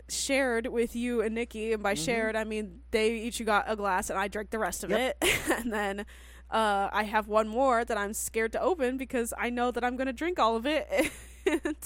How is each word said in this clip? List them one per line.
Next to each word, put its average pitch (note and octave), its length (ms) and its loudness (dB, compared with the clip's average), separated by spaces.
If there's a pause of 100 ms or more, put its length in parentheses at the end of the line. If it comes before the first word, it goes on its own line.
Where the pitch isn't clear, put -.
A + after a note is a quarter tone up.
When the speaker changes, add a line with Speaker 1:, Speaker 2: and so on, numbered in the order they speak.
Speaker 1:
shared B3+ 600 0
with A#3 280 -2
you A#3+ 260 0
and A3 140 0
Nikki, A3+ 380 -2
and G#3+ 100 -4
by G3+ 120 2
Speaker 2:
Mm-hmm. D3+ 100 -4
Speaker 1:
shared, A3+ 320 0
I A3 80 -2
mean G#3+ 340 -6 (120)
they A3 260 2
each A#3 280 -6
got G#3 220 4
a A3 80 2
glass, G3+ 340 0
and F3 80 -2
I G3+ 120 0
drank G3+ 220 -6
the A3+ 80 -2
rest F#3+ 260 -2
of F3 60 -2
Speaker 2:
Yep. B3 300 0
Speaker 1:
it. F#4 220 2
<laughs> - 140 -4
And A#3 160 -4
then, G#3 320 -2 (440)
uh, G3+ 440 2
I G#3 100 2
have G#3+ 240 0
one G#3+ 220 4
more A#3+ 340 4
that A#3 140 -2
I'm G3+ 160 -2
scared A3+ 400 -2
to - 80 0
open C4 360 2
because A#3+ 400 -4
I A3+ 120 -2
know A#3+ 220 0
that A#3+ 120 -4
I'm B3 140 -2
gonna C4 160 -2
drink E4+ 260 -4
all A3+ 160 4
of A3+ 100 -2
it. - 500 0
<laughs> - 60 -18 (220)
And D#4 320 0 (100)